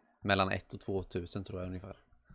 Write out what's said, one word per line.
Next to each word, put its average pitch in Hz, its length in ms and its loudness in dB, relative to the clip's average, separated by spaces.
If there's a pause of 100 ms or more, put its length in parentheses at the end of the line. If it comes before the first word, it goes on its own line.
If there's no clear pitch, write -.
(200)
mellan 98 320 6
ett 95 220 -4
och 101 60 -8
två 95 220 -2
tusen, 92 420 -4
tror 95 160 -6
jag, 90 80 -4
ungefär. 92 280 -8 (380)